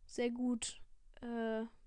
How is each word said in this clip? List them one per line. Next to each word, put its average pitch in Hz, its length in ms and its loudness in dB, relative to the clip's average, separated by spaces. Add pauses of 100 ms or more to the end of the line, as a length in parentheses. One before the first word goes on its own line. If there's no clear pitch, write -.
sehr 240 260 2
gut, 247 500 0 (400)
äh, 226 440 2 (220)